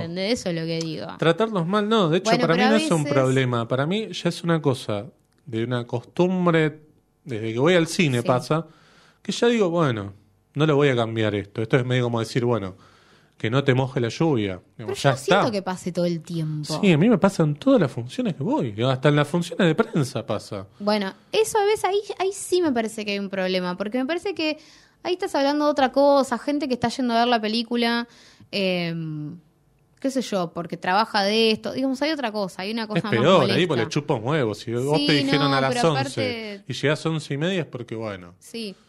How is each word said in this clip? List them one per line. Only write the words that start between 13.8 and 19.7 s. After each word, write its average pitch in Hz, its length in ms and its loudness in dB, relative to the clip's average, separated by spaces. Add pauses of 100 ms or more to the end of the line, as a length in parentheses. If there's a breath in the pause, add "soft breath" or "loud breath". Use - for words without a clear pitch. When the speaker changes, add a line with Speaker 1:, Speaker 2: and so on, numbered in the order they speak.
Speaker 2:
la 117 80 0
lluvia. 110 520 0 (180)
Digamos, - 0 -
Speaker 1:
Pero 107 160 -8
Speaker 2:
ya - 80 -10
Speaker 1:
yo 139 80 4
no 131 80 2
siento 196 280 4
Speaker 2:
está. 247 60 0
Speaker 1:
que 196 100 -4
pase 185 300 -8
todo 175 140 0
el 170 160 -2
tiempo. 156 580 -6
Speaker 2:
Sí, 190 120 6
a 151 40 6
mí 185 120 4
me 214 100 4
pasa 196 240 2
en 147 140 2
todas 269 240 4
las 135 120 2
funciones 147 440 -6
que 131 80 -8
voy. 208 280 -2
Digo, 117 160 0
hasta 131 200 2
en 147 80 4
las 147 120 4
funciones 175 380 0
de 156 80 4